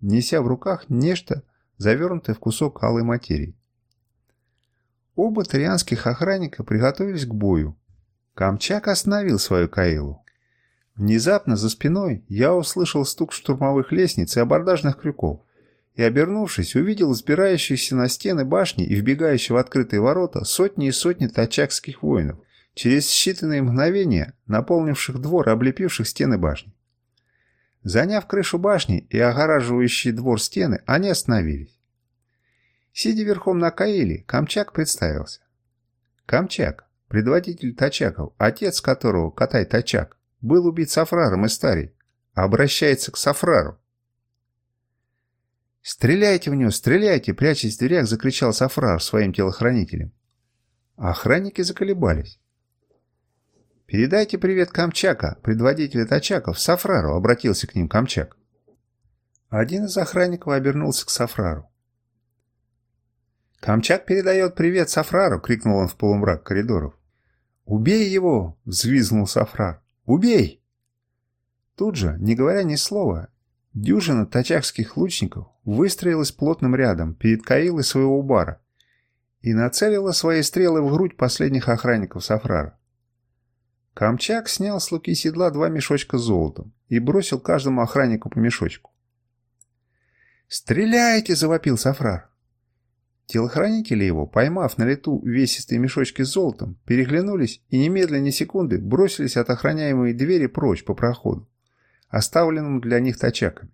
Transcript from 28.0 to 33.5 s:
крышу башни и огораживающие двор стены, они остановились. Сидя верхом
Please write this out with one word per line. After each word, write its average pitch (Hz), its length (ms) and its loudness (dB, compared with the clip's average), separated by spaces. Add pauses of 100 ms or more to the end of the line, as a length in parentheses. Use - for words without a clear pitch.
крышу 185 320 -2
башни 175 500 0
и 110 120 0
огораживающие 123 920 2
двор 120 300 0
стены, 165 420 -2
они 180 260 0
остановились. 80 680 -2 (1120)
Сидя 214 300 -2
верхом 190 380 0